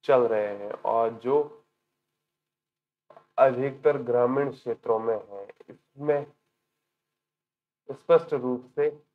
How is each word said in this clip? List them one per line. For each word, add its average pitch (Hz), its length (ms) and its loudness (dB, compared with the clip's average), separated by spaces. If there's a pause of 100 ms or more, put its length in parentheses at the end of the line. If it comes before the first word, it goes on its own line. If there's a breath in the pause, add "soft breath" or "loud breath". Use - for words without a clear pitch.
चल 131 180 4
रहे 104 360 0
हैं 104 140 -12
और 113 380 -2
जो 131 560 -4 (1700)
अधिकतर 135 600 2
ग्रामीण 123 540 0
क्षेत्रों 113 480 -4
में 110 300 -4
हैं। 101 180 -14 (220)
इसमें 147 580 -4 (1600)
स्पष्ट 165 420 2
रूप 127 320 -4 (100)
से 147 260 -2 (140)